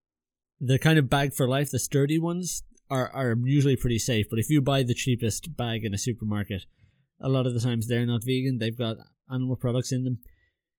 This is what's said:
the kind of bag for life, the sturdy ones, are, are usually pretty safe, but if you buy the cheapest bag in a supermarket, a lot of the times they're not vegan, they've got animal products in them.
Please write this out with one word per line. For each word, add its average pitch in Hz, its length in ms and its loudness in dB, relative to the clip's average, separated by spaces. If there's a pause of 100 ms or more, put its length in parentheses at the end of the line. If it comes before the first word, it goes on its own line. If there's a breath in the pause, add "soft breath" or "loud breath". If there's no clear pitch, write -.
(600)
the 131 180 2
kind 160 200 6
of 135 120 2
bag 139 240 0
for 131 140 2
life, 139 220 0
the 127 80 -2
sturdy 143 400 0
ones, 170 440 -4 (280)
are, 131 200 -2
are 123 340 0
usually 135 320 4
pretty 120 220 0
safe, 107 320 0
but 113 80 -2
if 110 100 0
you 151 120 6
buy 135 220 2
the 123 120 2
cheapest 120 600 -2
bag 113 280 -4
in 107 80 -2
a 101 60 -2
supermarket, 104 640 -4 (560)
a 135 80 -4
lot 131 180 2
of 123 80 -2
the 117 60 0
times 117 260 0
they're 120 200 0
not 117 180 0
vegan, 131 340 0
they've 113 200 -4
got 113 180 -4 (340)
animal 127 260 -2
products 123 360 -2
in 127 120 -2
them. 127 140 -2 (600 soft breath)